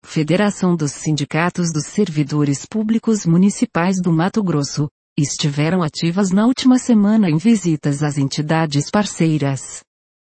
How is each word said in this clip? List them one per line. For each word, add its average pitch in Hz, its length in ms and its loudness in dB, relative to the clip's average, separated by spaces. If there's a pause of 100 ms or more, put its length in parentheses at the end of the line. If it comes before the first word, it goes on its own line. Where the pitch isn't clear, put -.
Federação 180 720 0
dos 151 180 -2
Sindicatos 156 760 -2
dos 156 140 -4
Servidores 147 800 -2
Públicos 220 600 -2
Municipais 185 760 2
do 180 100 0
Mato 170 320 0
Grosso, 147 460 -2 (260)
estiveram 147 680 0
ativas 170 480 -2
na 202 160 2
última 254 320 4
semana 214 500 2
em 151 80 2
visitas 160 640 0
às 147 140 -2
entidades 151 760 0
parceiras. 156 920 -2 (540)